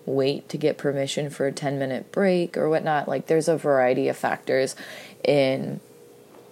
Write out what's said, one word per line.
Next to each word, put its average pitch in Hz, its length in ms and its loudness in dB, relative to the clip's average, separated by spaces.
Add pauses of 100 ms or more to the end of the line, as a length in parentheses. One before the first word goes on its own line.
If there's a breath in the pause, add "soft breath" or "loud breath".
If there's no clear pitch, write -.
wait 135 420 0
to - 100 -8
get 147 200 0
permission 143 520 -4
for 139 180 -4
a 139 40 -2
ten-minute 135 600 -4
break 180 420 2
or - 140 0
whatnot. 151 400 0
Like, 139 180 -2
there's 160 220 2
a 160 80 4
variety 135 500 2
of 127 80 -2
factors 131 580 -2 (480 loud breath)
in 135 600 2 (720)